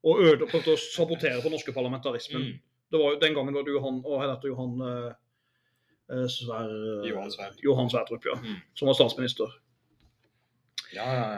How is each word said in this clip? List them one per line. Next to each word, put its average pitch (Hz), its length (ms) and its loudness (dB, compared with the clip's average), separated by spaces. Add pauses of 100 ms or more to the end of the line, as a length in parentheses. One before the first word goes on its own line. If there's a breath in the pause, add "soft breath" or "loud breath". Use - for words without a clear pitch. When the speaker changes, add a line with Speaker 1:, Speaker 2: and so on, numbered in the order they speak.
Speaker 1:
og 165 160 6
øde-, 156 280 8
prøvde 160 260 4
å - 60 2
sabotere 160 600 -2
for 147 80 0
norske 147 240 -6
parlamentarismen. 127 720 -4
Speaker 2:
Mm. 127 140 -10 (320)
Speaker 1:
Det 160 100 4
var 143 140 4
jo, 147 40 -2
den 156 140 4
gangen 139 240 -2
var 143 80 -4
det 143 80 -2
Johan, 131 320 -2
og 139 160 -2
han 139 140 0
heter 135 160 -6
Johan, 123 300 -6
eh, 123 300 -6 (1000)
eh, 127 200 -2
Sver-, 110 800 -6
Speaker 2:
Johan 101 240 -6
Sverdrup. - 300 -14
Speaker 1:
Johan 127 260 4
Sverdrup, 117 360 -4
ja, 131 120 -2
Speaker 2:
Mm. 113 200 -8 (180)
Speaker 1:
som 139 120 -2
var 135 80 8
statsminister. 123 540 2 (1400)
Speaker 2:
Ja, 104 160 -8
ja, 127 180 0 (100)